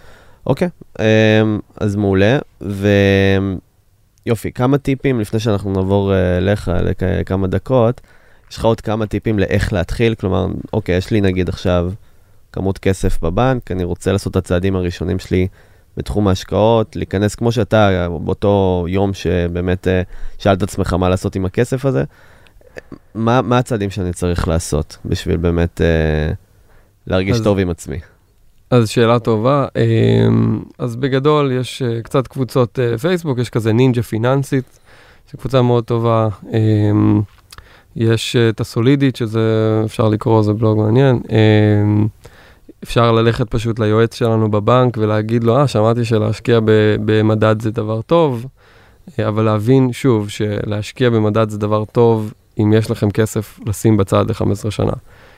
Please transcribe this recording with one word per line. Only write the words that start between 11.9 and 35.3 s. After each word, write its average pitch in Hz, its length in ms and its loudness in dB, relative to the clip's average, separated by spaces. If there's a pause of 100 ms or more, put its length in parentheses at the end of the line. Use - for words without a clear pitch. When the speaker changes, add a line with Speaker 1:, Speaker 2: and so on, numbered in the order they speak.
Speaker 1:
כמות 95 260 -4
כסף - 440 0
בבנק, 117 480 -2
אני 90 140 -4
רוצה 87 280 -2
לעשות 98 180 -2
את 95 60 -8
הצעדים 92 400 0
הראשונים 90 420 -4
שלי 92 280 0 (500)
בתחום 104 320 -2
ההשקעות, 107 680 0
להיכנס 95 380 -2
כמו 117 180 -2
שאתה, 98 560 2 (160)
באותו 92 640 0
יום 98 260 0
שבאמת, 87 720 -2
אה, 92 140 2 (360)
שאלת 98 240 2
עצמך 95 300 -4
מה 90 160 0
לעשות 92 280 -2
עם 95 80 -2
הכסף 123 400 -2
הזה, 139 200 0 (1120)
מה, 113 280 0
מה 123 160 0
הצעדים 104 320 -2
שאני 90 220 -4
צריך 87 360 -2
לעשות 80 560 -2
בשביל 85 320 -2
באמת, 85 440 -2
אה, 78 520 0 (720)
להרגיש 95 300 -2
Speaker 2:
אז 110 60 -2
Speaker 1:
טוב 104 160 0
עם 90 120 0
עצמי? 80 280 -10 (720)
Speaker 2:
אז 120 180 4
שאלה 117 300 2
טובה. 120 480 0 (100)
אמ, 113 840 2 (160)
אז 117 180 -6
בגדול, 135 560 0
יש, 127 300 -6
אה, 117 200 -4
קצת 131 240 -2
קבוצות, 131 520 -2
אה, 117 200 -2
פייסבוק, 165 400 -2
יש 123 120 -4
כזה 110 220 -2
נינג'ה 123 300 2
פיננסית, 131 760 -4 (540)